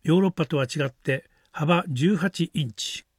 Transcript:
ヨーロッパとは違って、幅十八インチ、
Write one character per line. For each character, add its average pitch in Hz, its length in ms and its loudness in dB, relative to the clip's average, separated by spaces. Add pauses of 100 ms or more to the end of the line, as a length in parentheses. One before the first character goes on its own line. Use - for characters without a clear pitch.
ヨ 160 140 4
ー 190 40 4
ロ 196 80 4
ッ - 20 -6
パ 165 140 -2
と 151 120 -2
は 135 80 2
違 143 200 -2
っ 135 40 -4
て、 - 400 -6 (220)
幅 170 360 2
十 160 300 2
八 170 360 -2
イ 156 120 0
ン 110 60 -6
チ、 - 340 -10 (140)